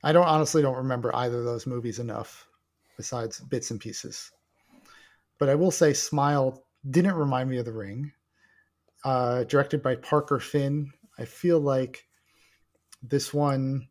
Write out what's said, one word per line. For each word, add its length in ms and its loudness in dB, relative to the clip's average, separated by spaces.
I 100 2
don't, 140 6
honestly 340 2
don't 160 2
remember 400 -2
either 220 -2
of 80 -4
those 200 -6
movies 320 -6
enough, 480 -10
besides 420 -8
bits 300 -6
and 100 -8
pieces. 520 -14
But 100 4
I 60 6
will 160 4
say 240 4
Smile 680 0
didn't 240 4
remind 340 0
me 80 -2
of 80 -2
The 80 -8
Ring. 400 -10
Uh, 400 0
directed 400 0
by 100 2
Parker 460 0
Finn. 500 -2
I 100 -10
feel 340 2
like 480 -2
this 280 -2
one 580 0